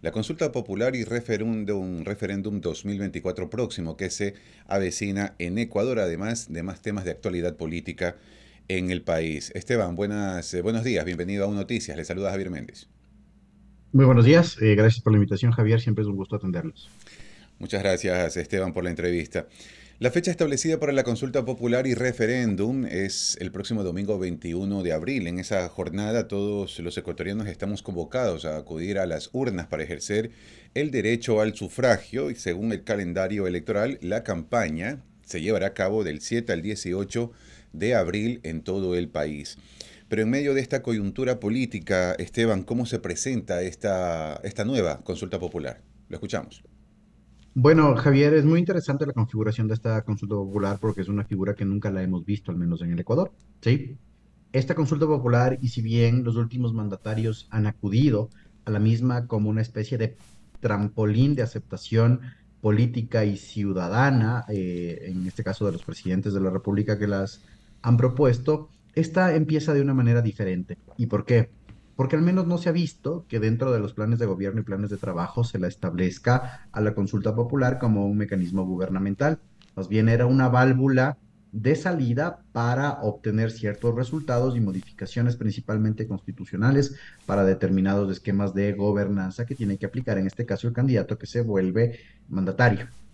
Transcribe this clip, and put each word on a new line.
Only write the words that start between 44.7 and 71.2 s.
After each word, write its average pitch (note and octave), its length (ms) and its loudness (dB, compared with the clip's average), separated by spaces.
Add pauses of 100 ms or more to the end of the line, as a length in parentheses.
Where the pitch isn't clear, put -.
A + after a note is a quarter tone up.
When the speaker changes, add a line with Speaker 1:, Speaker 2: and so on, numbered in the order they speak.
Speaker 1:
consulta F2+ 380 -6
popular? D#2 420 -6 (280)
Lo - 60 -10
escuchamos. - 460 -8 (960)
Speaker 2:
Bueno, D3 400 6
Javier, C#3+ 380 6
es D3 120 6
muy E3 140 6
interesante D#3 460 0
la C#3 80 -6
configuración A2 540 0
de A2 80 0
esta A2 260 -2
consulta G#2 320 -4
popular G2 480 -2
porque G2 200 -2
es F2+ 60 -4
una G2+ 160 -2
figura G2 300 -2
que G2+ 120 -4
nunca G2+ 260 -2
la F#2+ 100 -2
hemos F#2 240 -2
visto, G2+ 260 -4
al E2+ 60 -2
menos E2+ 240 0
en E2+ 100 -4
el E2+ 80 -2
Ecuador, D#3 320 0 (300)
¿sí? C3+ 340 0 (580)
Esta C3 200 0
consulta D#3 320 2
popular, C3 560 4
y C3 60 0
si A#2 160 -2
bien A#2 400 4
los A2+ 120 0
últimos A#2+ 380 0
mandatarios A2 800 -4
han G#2+ 160 2
acudido A2 640 2 (340)
a A2 60 -2
la G#2 80 0
misma A#2+ 480 2
como G#2+ 240 0
una A2 100 2
especie G#2+ 380 -4
de - 180 -2 (440)
trampolín G#2+ 760 2
de B2+ 80 0
aceptación A2+ 800 2 (380)
política A2+ 640 2
y G2+ 140 0
ciudadana, A2 1120 0
eh, F2+ 600 -4
en F#2 180 -4
este - 160 -8
caso G2 240 -2
de F2 60 0
los E2+ 100 -8
presidentes G2 500 -2
de G2 80 0
la F#2+ 80 2
República G2+ 480 0
que G#2 80 -2
las G2 380 -2 (400)
han A#2+ 140 6
propuesto, B2+ 720 4 (280)
esta E3 400 4
empieza D#3 400 2
de C#3 60 6
una C#3 120 2
manera A#2+ 300 4
diferente. F#2 560 -2 (180)
¿Y A#2 80 2
por G#2 180 0